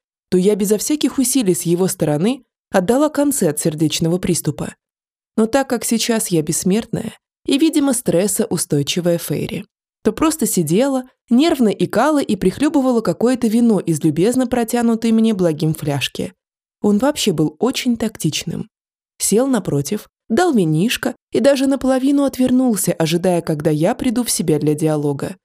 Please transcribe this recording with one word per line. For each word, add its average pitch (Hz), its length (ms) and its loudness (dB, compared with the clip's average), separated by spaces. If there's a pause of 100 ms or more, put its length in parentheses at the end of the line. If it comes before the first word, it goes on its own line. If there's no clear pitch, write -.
(300)
то 180 80 4
я 196 160 2
безо 202 240 0
всяких 302 400 -2
усилий 240 360 2
с - 80 -8
его 175 260 0
стороны 160 560 -2 (260)
отдала 233 380 2
концы 294 360 -2
от 151 140 0
сердечного 160 600 -2
приступа. - 580 -4 (600)
Но 220 100 4
так 269 220 0
как 226 160 -4
сейчас 226 440 -2
я 165 140 0
бессмертная - 760 -4 (280)
и, 277 120 2
видимо, 294 360 2
стрессоустойчивая 170 1200 -2
Фейри, - 460 -6 (380)
то 214 100 2
просто 302 320 0
сидела, 220 600 0 (260)
нервно 262 400 4
икала 247 500 0
и 220 160 -2
прихлебывала 254 640 0
какое-то 233 460 0
вино 220 340 2
из 160 240 -2
любезно 208 420 2
протянутой 233 680 0
мне 226 200 2
благим 160 400 0
фляжки. - 600 -6 (480)
Он 208 160 4
вообще 262 340 0
был 151 260 0
очень 240 380 -2
тактичным. - 720 -6 (480)
Сел 233 300 2
напротив, 190 640 -2 (180)
дал 339 240 2
винишко 175 640 0 (160)
и - 80 0
даже 269 260 4
наполовину 269 580 2
отвернулся, 254 680 0
ожидая, 170 480 0
когда 160 300 0
я 160 240 2
приду 247 300 -2
в 220 60 -6
себя 151 280 0
для 147 160 0
диалога. 151 720 -2